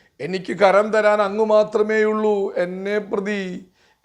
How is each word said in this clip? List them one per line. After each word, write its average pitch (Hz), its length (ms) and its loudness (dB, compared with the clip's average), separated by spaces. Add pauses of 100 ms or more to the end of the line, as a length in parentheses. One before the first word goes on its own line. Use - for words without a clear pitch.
(200)
എനിക്ക് 180 380 -6
കരം 196 340 6
തരാൻ 208 300 2
അങ്ങ് 208 240 -2
മാത്രമേ 214 580 2
ഉള്ളൂ, 214 520 0
എന്നെ 190 440 -4
പ്രതി, 202 720 -6 (340)